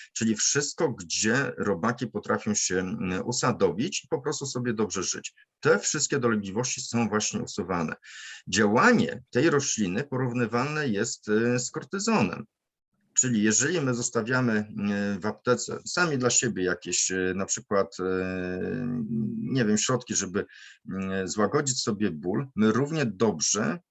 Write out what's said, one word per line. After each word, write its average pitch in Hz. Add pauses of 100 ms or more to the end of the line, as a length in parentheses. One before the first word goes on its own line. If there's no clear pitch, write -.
(140)
Czyli 113
wszystko, -
gdzie 107
robaki 104
potrafią 107
się, 92
mm, 92
usadowić 113
i -
po 156
prostu 147
sobie 123
dobrze 104
żyć. - (260)
Te 196
wszystkie 147
dolegliwości 107
są 117
właśnie 104
usuwane. 85 (520)
Działanie 110
tej 143
rośliny 113
porównywalne 127
jest, 113
y, 117
z -
kortyzonem. 196 (720)
Czyli 117
jeżeli 123
my 131
zostawiamy, 117 (420)
y, 92
w 85
aptece 110
sami 165
dla 123
siebie 101
jakieś, 90
y, 92
na 95
przykład, -
y, 92 (1300)
nie 135
wiem, 107
środki, 120
żeby, 92 (400)
y, 95
złagodzić 107
sobie 101
ból, 92
my 107
równie 143
dobrze, 107 (120)